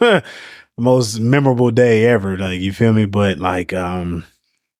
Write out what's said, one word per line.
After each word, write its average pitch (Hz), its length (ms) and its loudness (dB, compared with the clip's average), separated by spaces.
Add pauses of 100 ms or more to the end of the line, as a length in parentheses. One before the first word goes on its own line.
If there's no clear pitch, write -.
(800)
most 120 420 0
memorable 123 500 2
day 113 360 4
ever. 98 320 0
Like, 92 220 -6
you 95 120 -4
feel 113 200 2
me? 110 120 2
But, 98 340 -2
like, 90 340 -4
um, 90 520 -6 (560)